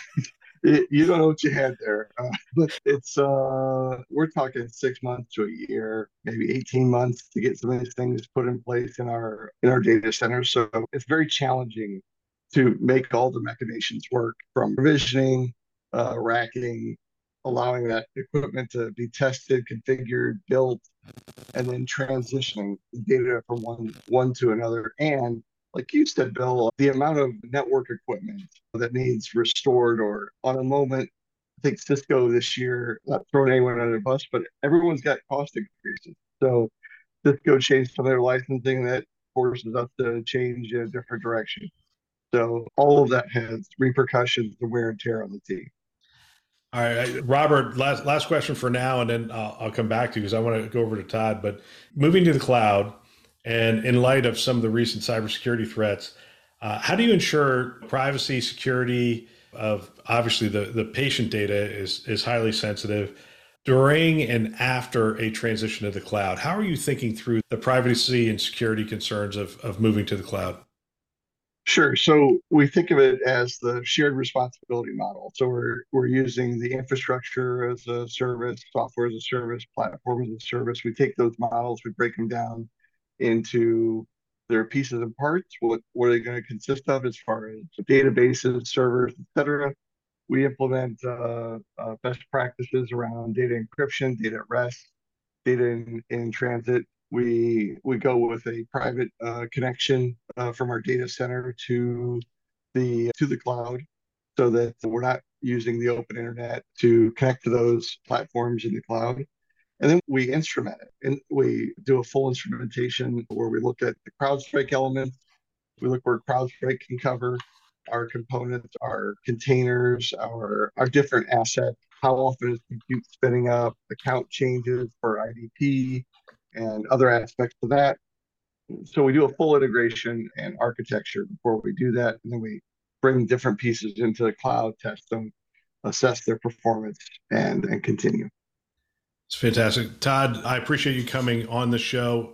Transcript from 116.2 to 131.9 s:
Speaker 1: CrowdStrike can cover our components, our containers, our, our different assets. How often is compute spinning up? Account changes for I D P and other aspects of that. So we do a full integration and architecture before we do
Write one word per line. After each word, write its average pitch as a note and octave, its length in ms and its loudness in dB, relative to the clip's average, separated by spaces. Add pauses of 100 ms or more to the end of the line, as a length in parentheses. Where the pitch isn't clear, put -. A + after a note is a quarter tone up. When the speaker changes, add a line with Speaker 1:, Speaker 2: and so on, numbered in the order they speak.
Speaker 1:
CrowdStrike B2+ 520 -2
can B2 180 -10
cover B2 400 -2 (500)
our A#2 160 -4
components, A#2+ 760 -8
our G2+ 340 -6 (100)
containers, B2 880 2
our, G#2+ 640 -4
our C3 120 2
different C3 420 2
assets. A#2+ 480 0 (240)
How C3 120 4
often B2+ 380 0
is A#2 80 -4 (100)
compute B2 400 -6
spinning B2 400 2
up? A#2+ 280 2 (120)
Account C3 400 -4
changes B2 600 -2 (100)
for A2 220 -2
I A2+ 100 -6
D A2+ 260 -16
P C3 480 0 (500)
and A2 320 -6
other C3 220 6
aspects - 540 0
of A#2 60 -4
that. C#3+ 280 2 (840)
So - 200 2
we C3+ 100 6
do D3+ 100 6
a C3 60 6
full D3+ 260 4
integration A#2 800 0
and G2+ 240 -10
architecture A#2 640 -4
before A2 360 -2
we G2+ 120 -4
do B2 200 0